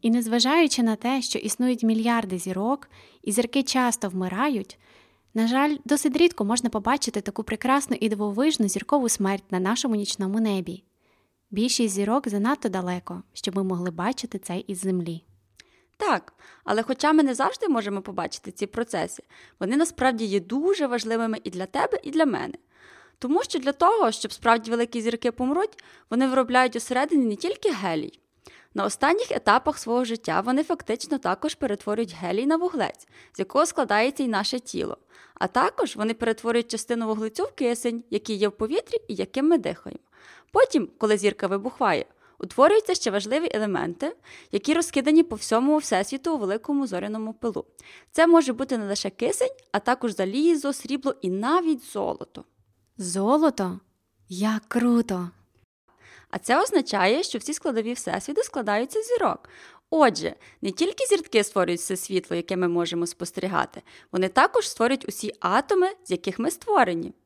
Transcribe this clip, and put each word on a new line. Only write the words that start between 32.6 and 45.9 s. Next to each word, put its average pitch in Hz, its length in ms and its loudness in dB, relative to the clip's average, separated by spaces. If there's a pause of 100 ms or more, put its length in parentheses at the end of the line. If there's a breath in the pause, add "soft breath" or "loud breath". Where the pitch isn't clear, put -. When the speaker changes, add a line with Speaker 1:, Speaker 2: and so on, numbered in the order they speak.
Speaker 2:
з - 60 -18
якого - 260 2
складається 247 580 0
і 254 40 0
наше 220 320 -2
тіло. - 380 -8 (360 loud breath)
А - 140 -4
також 285 480 0
вони 214 180 -2
перетворюють 226 580 -2
частину 226 360 -4
вуглецю 220 360 -4
в - 80 -4
кисень, 233 580 -2
який 214 260 -4
є 208 120 0
в 202 40 0
повітрі 285 460 -4 (100)
і 214 80 -6
яким 190 320 0
ми 330 100 6
дихаємо. - 420 -6 (520 loud breath)
Потім, 349 460 4
коли 214 200 4
зірка 196 300 0
вибухає, 196 580 -2 (340 soft breath)
утворюються 359 560 4
ще - 160 -2
важливі 208 420 -2
елементи, 214 640 -4 (360 loud breath)
які 208 220 0
розкидані 311 500 4
по 330 120 -2
всьому 262 420 2
Всесвіту 269 580 -2